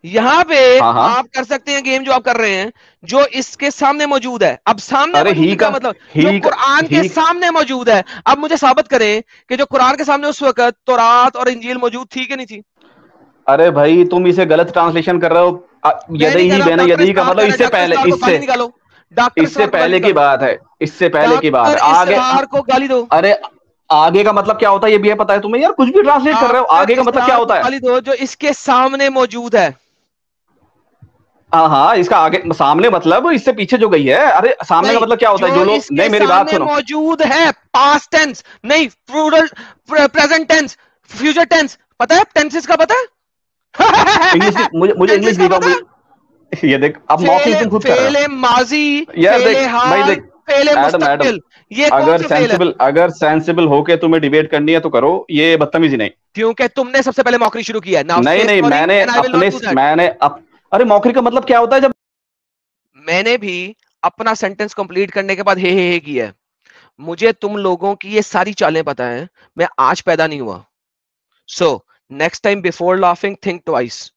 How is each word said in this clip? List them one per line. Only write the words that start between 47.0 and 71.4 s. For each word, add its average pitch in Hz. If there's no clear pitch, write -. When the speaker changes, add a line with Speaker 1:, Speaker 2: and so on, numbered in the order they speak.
Speaker 2:
अब 156
मॉकिंग 180
Speaker 1:
फेले, 214
Speaker 2:
तुम 226
खुद 202
कर 262
रहे 254
हो। 262
Speaker 1:
फेले 285
माजी, 277
Speaker 2:
यार, 202
Speaker 1:
फेले 247
Speaker 2:
देख, -
भाई, 269
Speaker 1:
हाल, 254
Speaker 2:
देख, 381
Speaker 1:
फेले 294
Speaker 2:
एडम, 285
एडम, -
Speaker 1:
मुस्तकबिल। 220
ये 247
कौन -
Speaker 2:
अगर 160
Speaker 1:
से -
fail 170
है? -
Speaker 2:
sensible, 180
अगर 151
sensible 160
होके 151
तुम्हें 160
debate 151
करनी 151
है, 165
तो 165
करो, 151
ये 160
बदतमीजी 151
नहीं। 107
Speaker 1:
क्योंकि 226
तुमने 262
सबसे 262
पहले 240
मॉकरी 233
शुरू 214
किया 180
है। 139
Now 170
Speaker 2:
नहीं, 160
Speaker 1:
say 220
Speaker 2:
नहीं, 202
Speaker 1:
sorry -
Speaker 2:
मैंने 190
Speaker 1:
and -
I -
will 254
not -
Speaker 2:
अपने, 190
Speaker 1:
do 254
that। 208
Speaker 2:
मैंने 151
अप-, -
अरे, 220
मॉकरी 214
का 262
मतलब 240
क्या 240
होता 233
है? 269
जब 262
Speaker 1:
मैंने 202
भी 190
अपना 220
sentence 208
complete 190
करने 196
के 196
बाद 196
हे, 185
हे, 180
हे 175
किया 143
है। 101
मुझे 170
तुम 208
लोगों 196
की 196
ये 214
सारी 196
चालें 160
पता 139
है। 123
मैं 165
आज 135
पैदा 165
नहीं 151
हुआ। 101